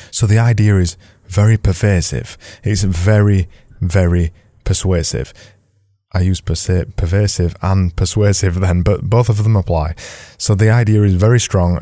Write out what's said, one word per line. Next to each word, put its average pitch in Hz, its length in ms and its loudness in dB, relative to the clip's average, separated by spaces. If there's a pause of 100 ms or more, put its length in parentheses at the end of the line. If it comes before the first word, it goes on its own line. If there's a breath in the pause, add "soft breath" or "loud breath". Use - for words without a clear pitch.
(100)
So - 160 -2
the 107 120 2
idea 107 400 2
is 87 180 -2 (300 loud breath)
very 104 320 2
pervasive. 92 800 -2 (260 loud breath)
It's 104 180 -2
very, 98 640 2 (360 soft breath)
very 87 500 0 (320 soft breath)
persuasive. 87 720 -2 (800 loud breath)
I 95 80 -2
use 92 200 0
perse-, 87 460 -2 (100)
pervasive 90 640 -2
and 92 340 -2
persuasive 95 680 0
then, 90 200 0
but 95 220 0
both 113 260 0
of 104 160 -2
them 110 100 2
apply. 80 400 -2 (440 loud breath)
So - 160 -2
the 110 160 2
idea 107 320 2
is 98 120 2
very 107 240 2
strong, 87 440 0